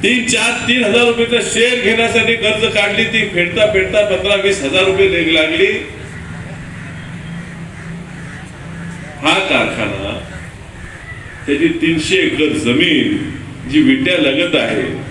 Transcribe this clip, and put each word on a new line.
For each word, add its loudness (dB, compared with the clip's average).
तीन, 2
चार, 0
तीन 2
हजार 4
रुपयाचं 2
शेअर 4
घेण्यासाठी 2
कर्ज 0
काढली, 2
ती 0
फेडता 2
फेडता 2
पंधरा, 0
वीस 0
हजार 2
रुपये 4
लेग 0
लागली. 2
हा 2
कारखाना, -2
त्याची 2
तीनशे 0
एकर 2
जमीन 2
जी 6
विट्या 4
लगत 2
आहे 0